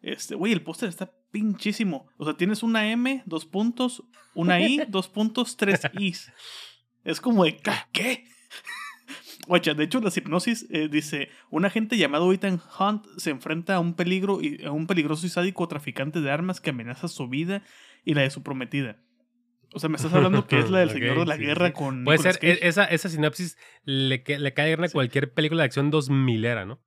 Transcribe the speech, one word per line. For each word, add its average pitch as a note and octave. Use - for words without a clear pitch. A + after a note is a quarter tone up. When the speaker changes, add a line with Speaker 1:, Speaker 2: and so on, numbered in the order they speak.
Speaker 1:
Este, -
güey, G3+
el F3
póster E3
está F3+
pinchísimo. G#3
O D3
sea, D3+
tienes G#3
una A3
M, B3+
dos D#3+
puntos, A#3+
una F3
I, C4
Speaker 2:
<laughs> B3+
Speaker 1:
dos F#3+
puntos, A3
tres G3
Is. F#3+
Es D#3+
como A3+
de, D3+
¿qué? -
¿Qué? A#3
<laughs> -
Guacha, F3
de D3+
hecho, D#3
las G#3
hipnosis, F3
eh, D#3
dice: D3
Un D#3+
agente A3
llamado E3
Ethan F#3+
Hunt G#3
se F3
enfrenta D#3+
a F3+
un E3+
peligro F#3
y, D3
a C#3+
un D#3+
peligroso D#3+
y F3
sádico F3
traficante D3
de C#3
armas F3
que D#3+
amenaza A#2+
su C3+
vida E3+
y E3
la C#3+
de C3+
su C3+
prometida. C3
O -
sea, D#3+
me D#3
estás D#3
hablando F#3+
que C#3+
es D3
la F#3+
del E3+
Speaker 2:
<laughs> -
Ok, -
Speaker 1:
Señor B2
de E3+
la D#3
Speaker 2:
sí, D3
Speaker 1:
Guerra D3+
Speaker 2:
sí. D#3+
Speaker 1:
con C3
Speaker 2:
Puede D3+
Speaker 1:
Nicolas F3+
Speaker 2:
ser, -
e-, F3
Speaker 1:
Cage. F3
Speaker 2:
esa, F#3
esa F3
sinopsis D#3
le C3
que, C#3+
le C#3
cae D3+
a E3
Speaker 1:
Sí. -
Speaker 2:
cualquier C3+
película D#3
de C#3+
acción C#3
dos D3
milera, A#2+
¿no? G#2